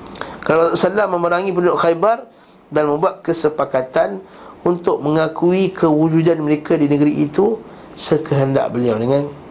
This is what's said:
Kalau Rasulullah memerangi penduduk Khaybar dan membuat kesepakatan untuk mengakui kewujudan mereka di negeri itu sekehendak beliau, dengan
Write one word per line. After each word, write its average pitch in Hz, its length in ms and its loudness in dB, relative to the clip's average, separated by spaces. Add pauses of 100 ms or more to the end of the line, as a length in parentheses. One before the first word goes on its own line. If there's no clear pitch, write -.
(460)
Kalau 165 240 4
Rasulullah 190 400 0
memerangi 175 400 0
penduduk 175 320 0
Khaybar 190 480 0 (400)
dan 151 160 0
membuat 151 400 -2
kesepakatan 160 960 -2 (400)
untuk 175 400 0
mengakui 160 720 0
kewujudan 160 720 2
mereka 151 320 0
di 147 80 2
negeri 147 400 2
itu 208 320 0 (400)
sekehendak 139 720 0
beliau, 117 320 -2
dengan 139 240 0 (260)